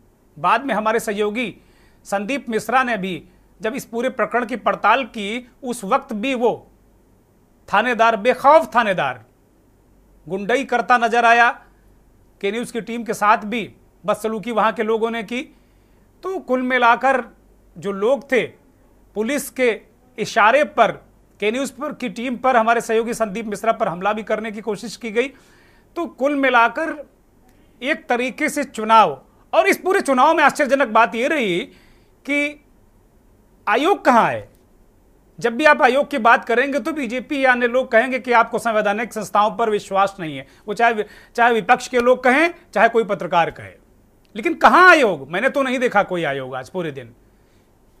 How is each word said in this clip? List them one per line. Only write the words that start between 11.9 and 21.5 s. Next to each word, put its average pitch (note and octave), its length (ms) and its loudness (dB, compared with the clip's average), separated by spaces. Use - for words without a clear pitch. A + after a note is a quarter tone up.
के G3 100 -2
न्यूज़ A#3 220 -8
की A3+ 80 -6
टीम A3+ 220 -8
के G#3 100 -6
साथ G#3 240 4
भी G#3 360 -8
बदसलूकी A3 460 -4
वहाँ A3 200 2
के A3 120 -6
लोगों A3+ 280 -2
ने A3+ 120 -6
की। A#3+ 180 -6
तो F#4+ 160 -6
कुल B3+ 220 -2
मिलाकर B3 640 2
जो F#3 140 -8
लोग G#3 400 -2
थे, A3+ 120 0
पुलिस A#3 340 -4
के A#3 320 -2
इशारे A3+ 440 2
पर, A#3 280 2
के G#3+ 120 0